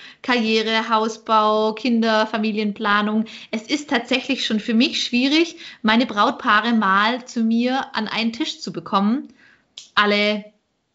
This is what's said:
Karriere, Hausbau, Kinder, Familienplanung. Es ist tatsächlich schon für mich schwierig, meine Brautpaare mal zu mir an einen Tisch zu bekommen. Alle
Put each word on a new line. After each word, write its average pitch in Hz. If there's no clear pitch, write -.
Karriere, 226
Hausbau, 220
Kinder, 226
Familienplanung. 214
Es 226
ist 294
tatsächlich 247
schon 220
für 226
mich 233
schwierig, 285
meine 226
Brautpaare 226
mal 220
zu -
mir 240
an 214
einen 226
Tisch -
zu -
bekommen. 208
Alle 208